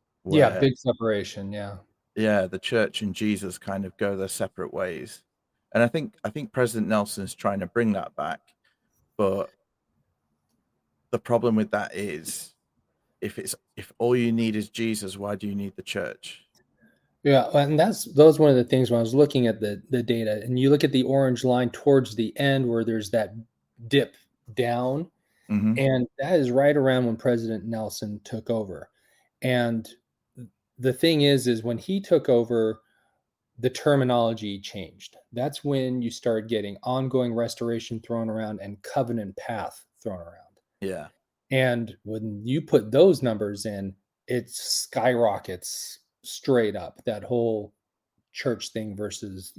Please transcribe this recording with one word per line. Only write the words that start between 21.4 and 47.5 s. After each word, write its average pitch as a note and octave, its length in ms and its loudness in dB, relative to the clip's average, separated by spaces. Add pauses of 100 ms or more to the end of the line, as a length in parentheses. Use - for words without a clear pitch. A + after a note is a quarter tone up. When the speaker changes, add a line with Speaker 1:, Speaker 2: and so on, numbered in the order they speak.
Speaker 1:
line B2 260 2
towards C3 460 4
the A2 220 -4
end C3+ 300 2
where A#2 160 0
there's A2 280 -2
that G#2+ 220 0 (540)
dip C3 260 2 (400)
down, B2 540 -2 (420)
Speaker 2:
Mm-hmm. G#2+ 260 2
Speaker 1:
and C3 300 2 (120)
that E3 220 2
is B2+ 100 2
right C#3 240 4
around C3 300 4
when A2+ 120 0
President A2+ 500 -2
Nelson A2 580 -8
took G#2+ 240 -10
over. G2+ 400 -6 (540)
And A#2+ 440 0 (920)
the B2+ 160 0
thing D#3+ 280 2
is, C#3 240 4
is A2+ 160 2
when A#2 140 -4
he F#3+ 240 -4
took E3+ 300 2
over, A#2 500 2 (760)
the A#2+ 100 0
terminology A#2 920 0
changed. F#2+ 560 -16 (160)
That's C3 300 -6
when C3 380 -2
you A#2 100 -4
start A2+ 380 -2
getting G2+ 360 -4
ongoing B2+ 500 0
restoration A#2 640 -4
thrown A2+ 300 -6
around G#2+ 320 -6
and G2+ 200 -14
covenant A#2 540 -4
path - 480 -10 (180)
thrown F#2+ 180 -8
around. - 360 -20 (240)
Speaker 2:
Yeah. F2+ 280 -8 (420)
Speaker 1:
And B2 440 0 (100)
when G#2+ 420 -8
you C#3 160 -2
put G#2+ 280 2
those D3+ 320 6
numbers G#2 440 -4
in, G2 280 -6 (340)
it B2 200 -4
skyrockets - 1500 -2 (240)
straight A2+ 540 0
up, - 280 -12
that G#2 200 -6
whole A2+ 500 -2 (580)